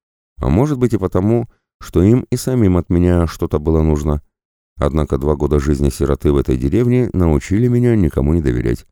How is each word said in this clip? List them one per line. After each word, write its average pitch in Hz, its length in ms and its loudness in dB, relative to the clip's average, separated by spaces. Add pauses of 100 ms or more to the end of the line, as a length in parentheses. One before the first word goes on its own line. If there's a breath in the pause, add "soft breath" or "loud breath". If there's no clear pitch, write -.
(380)
А 64 120 -4
может 127 300 0
быть 120 140 0
и 104 40 0
потому, 101 520 -2 (300)
что - 220 -2
им 113 300 4
и 127 40 -2
самим 113 420 0
от 85 120 -2
меня 87 380 2
что-то 82 320 -4
было 80 220 0
нужно. 76 420 0 (540)
Однако 71 420 -2
два 73 160 0
года 73 240 0
жизни 71 300 0
сироты 71 420 -2
в 69 60 2
этой 65 200 -2
деревне 117 560 0
научили 92 540 0
меня 120 280 2
никому 73 380 0
не 85 80 0
доверять 60 500 -4